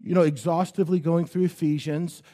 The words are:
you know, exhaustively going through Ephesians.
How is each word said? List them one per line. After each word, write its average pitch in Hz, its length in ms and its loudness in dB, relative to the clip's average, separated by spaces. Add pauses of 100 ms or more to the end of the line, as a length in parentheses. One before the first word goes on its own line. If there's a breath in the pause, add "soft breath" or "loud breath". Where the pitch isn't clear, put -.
you 180 120 -2
know, 180 80 6
exhaustively 170 760 0
going 165 260 0
through 180 180 -2
Ephesians. 156 800 -2 (100)